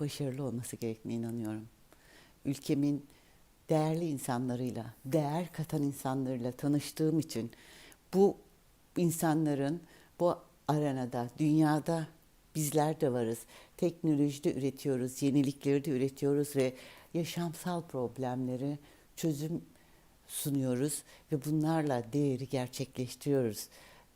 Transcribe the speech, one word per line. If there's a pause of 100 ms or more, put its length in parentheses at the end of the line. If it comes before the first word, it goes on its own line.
başarılı
olması
gerektiğine
inanıyorum. (760)
Ülkemin (640)
değerli
insanlarıyla, (100)
değer
katan
insanlarıyla
tanıştığım
için (640)
bu (600)
insanların (400)
bu (300)
arenada,
dünyada (460)
bizler
de
varız. (380)
Teknolojide
üretiyoruz,
yenilikleri
de
üretiyoruz
ve (400)
yaşamsal
problemleri (380)
çözüm (640)
sunuyoruz (300)
ve
bunlarla
değeri
gerçekleştiriyoruz (480)